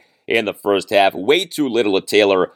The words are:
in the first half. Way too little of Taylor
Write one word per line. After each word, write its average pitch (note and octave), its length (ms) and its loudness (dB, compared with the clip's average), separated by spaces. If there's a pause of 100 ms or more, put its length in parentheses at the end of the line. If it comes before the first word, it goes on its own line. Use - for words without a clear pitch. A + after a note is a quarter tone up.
(260)
in A2+ 200 -2
the F#2+ 80 -6
first G2+ 360 -2
half. G2 240 4
Way C#3 300 -2
too D3+ 240 -4
little G#2+ 300 0
of F2 80 -6
Taylor G2 500 0